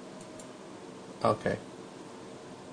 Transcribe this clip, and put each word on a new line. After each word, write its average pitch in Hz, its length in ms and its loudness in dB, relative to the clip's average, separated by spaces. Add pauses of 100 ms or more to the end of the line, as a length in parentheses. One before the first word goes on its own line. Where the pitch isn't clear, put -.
(1200)
Okay. 104 340 8 (1160)